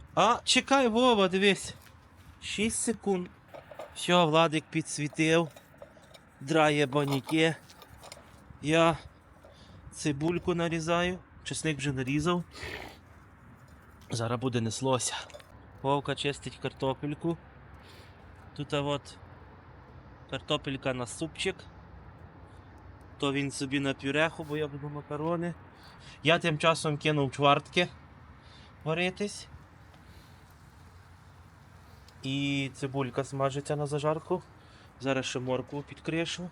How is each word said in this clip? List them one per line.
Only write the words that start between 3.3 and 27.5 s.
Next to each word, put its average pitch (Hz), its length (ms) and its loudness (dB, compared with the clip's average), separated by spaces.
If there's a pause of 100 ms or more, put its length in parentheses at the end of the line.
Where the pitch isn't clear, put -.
Все, 175 300 4
Владик 156 440 4
підсвітив. 156 760 0 (920)
Драє 147 460 4
баняки. 143 720 2 (1040)
Я... 160 360 4 (920)
Цибульку 165 640 -2
нарізаю. 170 640 0 (240)
Чесник 151 340 -2
вже 139 160 -2
нарізав. 147 500 0 (1700)
Зараз 117 280 -2
буде 123 220 0
неслося. 120 540 -2 (680)
Вовка 139 340 0
чистить - 460 -6
картопельку. 147 760 -4 (1160)
Тут, 147 180 -6
а, 143 80 2
от 143 360 -4 (1120)
картопелька 135 640 -2
на 127 120 -4
супчик. 165 500 -6 (1600)
То 143 140 0
він 139 180 0
собі 139 280 -2
на 139 140 0
пюреху, 151 500 -2
бо 151 140 -6
я 151 100 -2
буду 143 220 -10
макарони. 156 640 -4 (680)
Я 165 160 4
тим 165 180 0
часом 160 400 2
кинув 147 340 2
чвартки 147 560 4 (960)